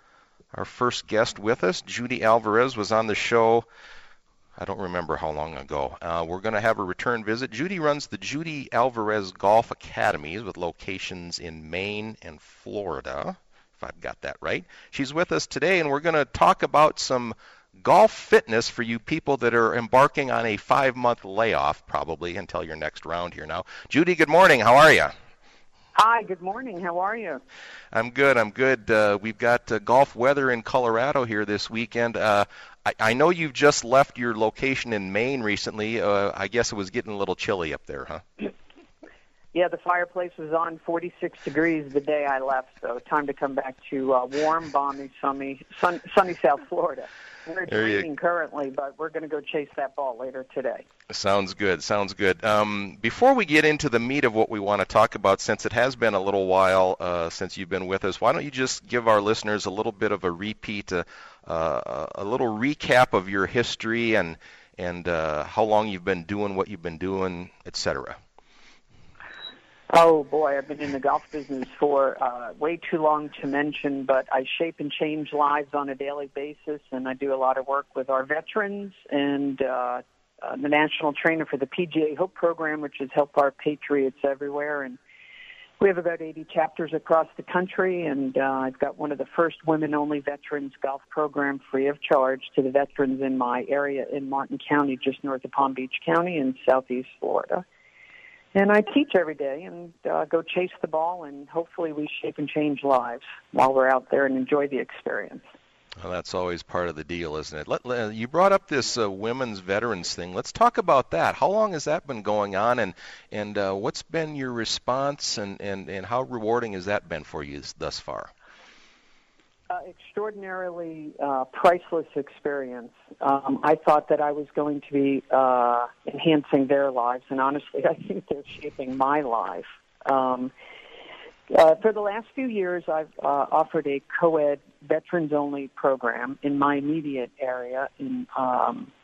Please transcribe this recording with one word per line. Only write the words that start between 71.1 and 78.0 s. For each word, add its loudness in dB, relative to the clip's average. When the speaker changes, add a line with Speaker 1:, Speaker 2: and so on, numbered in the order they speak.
Speaker 2:
business -8
for, 2
uh, -4
way -2
too 0
long 2
to -8
mention, -2
but 2
I 0
shape -4
and -6
change -4
lives 0
on -2
a -6
daily -6
basis, -8
and -6
I -4
do -2
a 2
lot 2
of -4
work 0
with -4